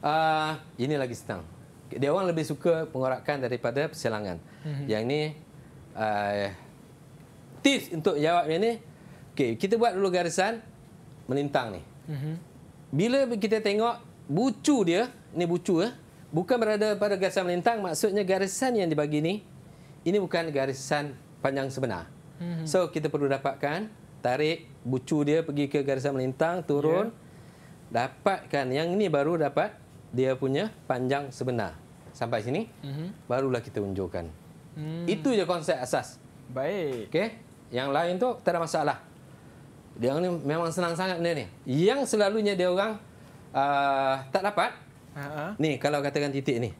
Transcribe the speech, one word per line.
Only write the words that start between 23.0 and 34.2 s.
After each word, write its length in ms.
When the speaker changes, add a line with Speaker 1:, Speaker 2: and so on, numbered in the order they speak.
Speaker 1:
perlu 160
dapatkan, 600
tarik 400
bucu 480
dia 160
pergi 240
ke 160
garisan 320
melintang, 480
turun, 480
Speaker 2:
Ya. 140
Speaker 1:
Dapatkan, 800
yang 240
ni 160
baru 280
dapat 360
dia 260
punya 340
panjang 440
sebenar. 440
Sampai 300
sini, 280
Speaker 2:
Mhm. 440
Speaker 1:
barulah 360
kita 180
unjurkan. 500